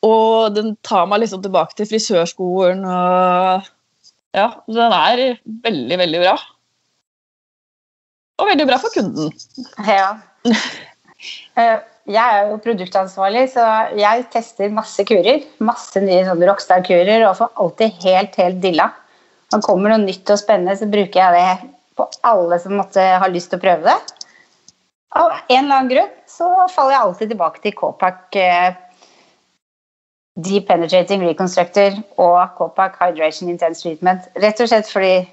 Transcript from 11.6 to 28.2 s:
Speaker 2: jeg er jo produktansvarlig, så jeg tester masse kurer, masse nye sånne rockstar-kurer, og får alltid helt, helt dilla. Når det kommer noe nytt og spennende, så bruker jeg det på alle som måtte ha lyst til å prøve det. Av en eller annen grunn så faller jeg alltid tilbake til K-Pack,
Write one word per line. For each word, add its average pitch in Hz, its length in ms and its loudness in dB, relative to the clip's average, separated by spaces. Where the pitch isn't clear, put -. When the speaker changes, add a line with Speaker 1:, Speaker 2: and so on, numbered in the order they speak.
Speaker 2:
jeg 220 80 2
er 208 140 0
jo 214 100 -8
produktansvarlig, 196 880 -2
så 240 140 0
jeg 220 320 0
tester 214 400 -6
masse - 400 -6
kurer, 220 300 4
masse - 480 -4
nye 180 220 2
sånne 175 180 0
rockstar-kurer, 190 800 2
og 185 140 2
får 233 80 0
alltid 202 400 -2
helt, 185 340 0
helt 185 240 0
dilla. 175 240 2
Når 214 140 0
det - 20 -6
kommer 196 240 2
noe 220 140 2
nytt 185 260 -6
og 208 80 4
spennende, 196 400 0
så 214 80 -6
bruker 202 320 0
jeg 185 160 6
det 185 380 0
på - 80 -2
alle 175 320 2
som 196 160 -6
måtte 196 240 -2
ha 185 320 2
lyst 180 160 -8
til 185 80 -6
å 180 60 -10
prøve 175 260 2
det. 311 60 4
Av 339 160 2
en - 300 0
eller 277 160 2
annen 262 160 -2
grunn 339 180 0
så 349 220 -4
faller 277 180 2
jeg 247 140 2
alltid 208 260 -6
tilbake 170 320 -4
til 202 160 -2
K-Pack, 185 400 -4